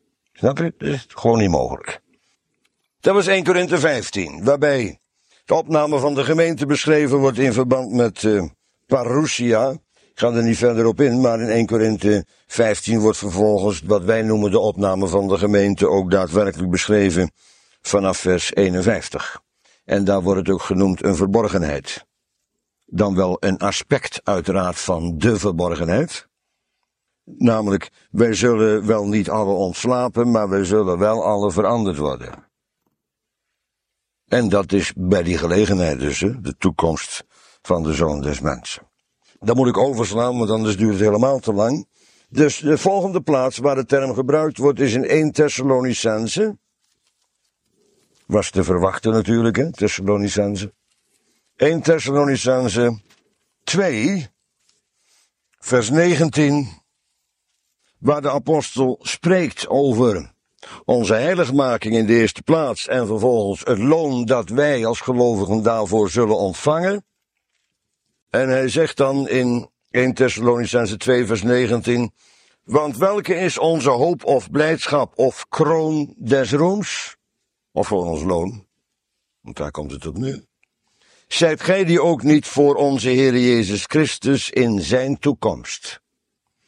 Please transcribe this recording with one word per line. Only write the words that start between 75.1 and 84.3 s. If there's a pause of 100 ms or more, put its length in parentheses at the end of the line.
of
kroon
des
roems?" (560)
Of
voor
ons
loon, (760)
want
daar
komt
het
op
neer. (800)
"Zijt
gij
die
ook
niet
voor
onze
Heer
Jezus
Christus